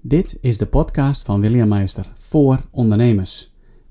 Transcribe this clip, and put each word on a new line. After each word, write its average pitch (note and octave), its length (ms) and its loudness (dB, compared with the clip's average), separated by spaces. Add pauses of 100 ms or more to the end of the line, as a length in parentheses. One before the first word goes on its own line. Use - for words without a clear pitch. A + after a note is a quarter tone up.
Dit C#3+ 340 0
is A#2 160 0
de G#2 80 -2
podcast C#3 580 -2
van G2+ 180 -2
William A2 260 2
Meister G2 500 -2
voor C3+ 420 0 (120)
ondernemers. A2 840 0 (380)